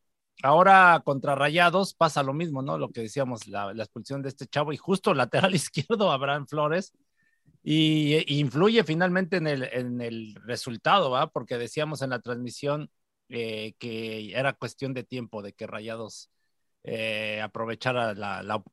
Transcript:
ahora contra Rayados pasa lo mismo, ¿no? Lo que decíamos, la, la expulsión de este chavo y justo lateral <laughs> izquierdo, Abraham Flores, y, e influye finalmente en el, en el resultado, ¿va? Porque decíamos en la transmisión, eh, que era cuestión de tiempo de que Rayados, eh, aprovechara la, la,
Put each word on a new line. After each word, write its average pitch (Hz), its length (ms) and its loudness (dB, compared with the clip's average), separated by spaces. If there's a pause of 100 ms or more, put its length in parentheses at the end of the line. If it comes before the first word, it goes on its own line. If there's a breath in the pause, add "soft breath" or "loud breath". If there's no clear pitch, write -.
(420)
ahora 175 640 10
contra 143 300 0
Rayados 170 600 2
pasa 156 280 2
lo 135 120 -2
mismo, 151 260 -4
¿no? 147 160 -4
Lo 143 140 -6
que 120 120 -12
decíamos, 123 460 -6
la, 101 240 -6
la 110 120 -8
expulsión 131 380 -12
de 135 60 -8
este 127 180 -14
chavo 151 260 -4
y 139 40 -8
justo 190 380 0
lateral 123 400 2
<laughs> - 20 2
izquierdo, 185 560 0
Abraham 139 340 -2
Flores, 151 460 -2 (720)
y, 156 520 2
e 160 140 2
influye 151 560 4
finalmente 180 540 0
en 160 80 -2
el, 143 180 -2
en 123 360 -6
el 113 340 -10 (100)
resultado, 127 680 0
¿va? 139 200 0
Porque 123 280 -8
decíamos 147 440 -6
en 135 80 -4
la 123 100 -4
transmisión, 123 720 -6 (380)
eh, 113 500 -8
que 110 560 -10
era 131 180 -2
cuestión 131 420 -8
de 127 100 -8
tiempo 113 380 -10
de 101 120 -12
que 110 120 -12
Rayados, 110 640 -12 (520)
eh, 110 600 -6
aprovechara 113 720 -4
la, 98 280 -8
la, 104 200 -6 (100)